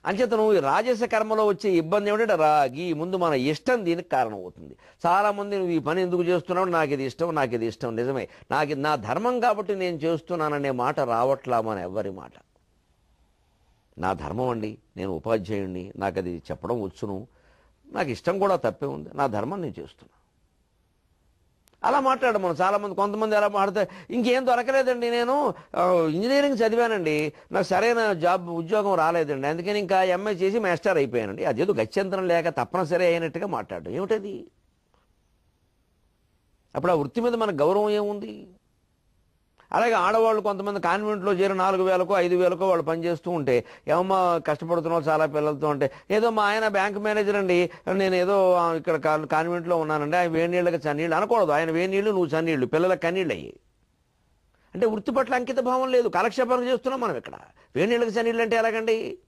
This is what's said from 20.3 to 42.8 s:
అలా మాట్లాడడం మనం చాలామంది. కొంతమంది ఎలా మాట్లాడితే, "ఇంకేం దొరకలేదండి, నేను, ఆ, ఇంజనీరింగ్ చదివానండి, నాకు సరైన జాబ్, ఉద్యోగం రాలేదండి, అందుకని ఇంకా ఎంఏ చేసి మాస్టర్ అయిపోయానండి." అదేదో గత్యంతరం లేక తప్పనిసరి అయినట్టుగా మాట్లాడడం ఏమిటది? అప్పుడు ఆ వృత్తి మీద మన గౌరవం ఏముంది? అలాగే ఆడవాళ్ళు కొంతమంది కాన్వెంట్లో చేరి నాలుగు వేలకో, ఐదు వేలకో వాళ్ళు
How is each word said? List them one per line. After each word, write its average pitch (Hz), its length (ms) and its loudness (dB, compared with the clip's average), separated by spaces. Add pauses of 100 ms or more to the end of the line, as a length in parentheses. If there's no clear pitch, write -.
అలా 277 160 2
మాట్లాడడం 254 420 2
మనం 175 120 0
చాలామంది. 196 420 0
కొంతమంది 214 400 0
ఎలా 208 120 4
మాట్లాడితే, 202 680 -2
"ఇంకేం 247 320 2
దొరకలేదండి, 247 640 2
నేను, 240 440 0 (220)
ఆ, 180 160 2
ఇంజనీరింగ్ 214 680 2
చదివానండి, 202 760 0 (180)
నాకు 180 140 0
సరైన 220 480 2
జాబ్, 175 360 0
ఉద్యోగం 185 460 0
రాలేదండి, 156 520 0
అందుకని 175 320 -2
ఇంకా 185 240 2
ఎంఏ 190 280 0
చేసి 196 280 0
మాస్టర్ 185 380 0
అయిపోయానండి." 113 480 -2
అదేదో 160 280 0
గత్యంతరం 185 540 -2
లేక 170 220 2
తప్పనిసరి 170 560 -2
అయినట్టుగా 170 420 0
మాట్లాడడం 95 440 -8
ఏమిటది? 196 560 -4 (2250)
అప్పుడు 175 160 0
ఆ 175 40 4
వృత్తి 143 260 -2
మీద 233 140 0
మన 208 240 -2
గౌరవం 196 300 4
ఏముంది? 208 580 -4 (1300)
అలాగే 226 200 2
ఆడవాళ్ళు 220 480 4
కొంతమంది 202 380 -2
కాన్వెంట్లో 202 540 0
చేరి 190 200 2
నాలుగు 185 300 2
వేలకో, 185 300 2
ఐదు 180 220 2
వేలకో 180 320 2
వాళ్ళు 170 160 2